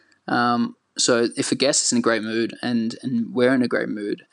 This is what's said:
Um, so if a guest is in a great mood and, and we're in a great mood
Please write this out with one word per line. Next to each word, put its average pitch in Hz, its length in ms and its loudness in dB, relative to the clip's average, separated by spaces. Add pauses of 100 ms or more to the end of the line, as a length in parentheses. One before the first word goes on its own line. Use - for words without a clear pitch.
(280)
Um, 120 480 0 (200)
so 117 400 2
if - 160 -2
a - 40 2
guest 135 280 2
is - 80 0
in 120 60 2
a 117 40 4
great 113 200 2
mood 110 400 -4
and, 117 400 -2
and 117 320 -2
we're 123 180 4
in 127 100 4
a 120 60 0
great 117 200 -2
mood 107 340 -6 (100)